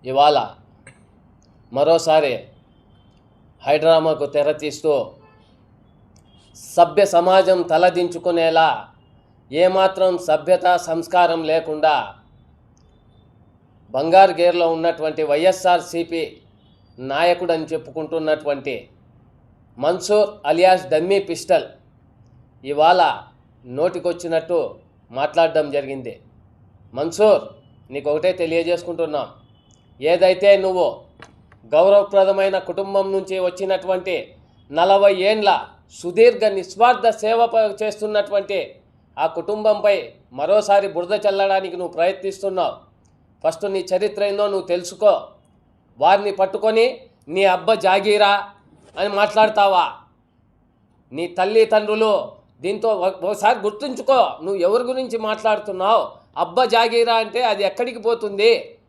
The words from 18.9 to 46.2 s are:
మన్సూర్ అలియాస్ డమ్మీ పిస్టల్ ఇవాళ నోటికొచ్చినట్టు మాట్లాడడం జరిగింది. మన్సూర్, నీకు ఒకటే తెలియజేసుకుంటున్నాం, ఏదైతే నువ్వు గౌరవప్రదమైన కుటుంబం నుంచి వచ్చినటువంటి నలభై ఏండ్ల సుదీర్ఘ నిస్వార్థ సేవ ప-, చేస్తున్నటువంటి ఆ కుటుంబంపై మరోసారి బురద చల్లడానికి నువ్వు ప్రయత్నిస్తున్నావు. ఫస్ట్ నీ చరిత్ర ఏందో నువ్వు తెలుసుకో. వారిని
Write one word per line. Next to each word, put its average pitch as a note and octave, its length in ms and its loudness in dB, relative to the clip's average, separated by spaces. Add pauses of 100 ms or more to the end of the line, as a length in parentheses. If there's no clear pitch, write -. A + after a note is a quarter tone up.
మన్సూర్ F#3 520 0 (160)
అలియాస్ F3 420 2
డమ్మీ F3 300 0
పిస్టల్ E3+ 480 -2 (1000)
ఇవాళ D3 580 2 (440)
నోటికొచ్చినట్టు E3 1160 -6 (260)
మాట్లాడడం D#3 600 0
జరిగింది. C3+ 520 -8 (720)
మన్సూర్, E3+ 480 0 (500)
నీకు C#3+ 180 -6
ఒకటే D#3+ 220 0
తెలియజేసుకుంటున్నాం, E3 960 -4 (720)
ఏదైతే F#3 560 4
నువ్వు F#3 480 -2 (680)
గౌరవప్రదమైన G3 840 4
కుటుంబం G3 540 -4
నుంచి F#3+ 260 -4
వచ్చినటువంటి F#3 960 -4 (380)
నలభై G3 420 4
ఏండ్ల G3+ 540 0 (340)
సుదీర్ఘ G#3 420 2
నిస్వార్థ A3 640 0
సేవ A3 380 0
ప-, A3 360 -2
చేస్తున్నటువంటి G3+ 960 -4 (380)
ఆ D#3 80 -2
కుటుంబంపై G#3 840 -2 (200)
మరోసారి G3 560 2
బురద F3 400 -4
చల్లడానికి F#3+ 480 -2
నువ్వు F3 160 -10
ప్రయత్నిస్తున్నావు. F#3 800 -4 (720)
ఫస్ట్ - 200 -2
నీ F#3+ 220 -4 (100)
చరిత్ర G3+ 280 -2
ఏందో G3+ 240 -2
నువ్వు F#3+ 180 -4
తెలుసుకో. F3+ 600 0 (720)
వారిని G3 340 2